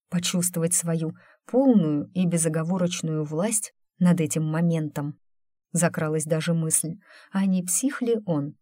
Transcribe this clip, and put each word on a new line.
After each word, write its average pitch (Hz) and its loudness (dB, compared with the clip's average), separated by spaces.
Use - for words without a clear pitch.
почувствовать 175 -2
свою 165 -2
полную 208 4
и 180 0
безоговорочную 165 0
власть 170 -4
над 175 4
этим 156 -2
моментом. 156 -2
Закралась 156 0
даже 160 0
мысль, 160 0
а 196 0
не 185 2
псих 254 -4
ли 233 0
он, 147 -2